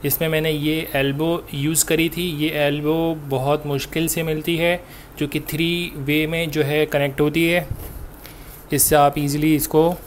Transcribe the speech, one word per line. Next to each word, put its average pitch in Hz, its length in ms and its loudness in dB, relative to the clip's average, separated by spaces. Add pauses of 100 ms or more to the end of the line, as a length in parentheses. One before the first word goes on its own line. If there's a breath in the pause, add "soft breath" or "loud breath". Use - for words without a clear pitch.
जिसमें 147 240 0
मैंने 160 240 0
ये 151 440 -2
elbow 147 580 0
use 151 320 0
करी 165 240 2
थी। 170 280 -4
ये 151 120 0
elbow 151 680 0
बहुत 143 480 -2
मुश्किल 147 420 -2
से 165 160 -2
मिलती 160 340 -2
है, 170 260 2 (360 loud breath)
जो 147 80 0
कि 151 120 -2
three 170 560 -2
वे 147 320 0
में 165 220 -2
जो 151 140 0
है 151 220 2
connect 143 360 0
होती 151 260 4
है। 170 200 2 (1040 loud breath)
इससे 147 220 4
आप 143 220 6
easily 151 380 2
इसको 156 340 4 (180)